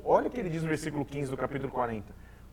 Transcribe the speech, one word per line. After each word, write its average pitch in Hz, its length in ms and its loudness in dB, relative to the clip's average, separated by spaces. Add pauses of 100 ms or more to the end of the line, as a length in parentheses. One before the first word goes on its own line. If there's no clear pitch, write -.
olha 190 220 8
o - 40 0
que - 80 -6
ele 185 100 -2
diz 160 140 0
no 160 60 0
versículo 151 360 0
quinze 139 240 -4
do 131 80 -2
capítulo 131 340 -2
quarenta. 117 420 -2 (400)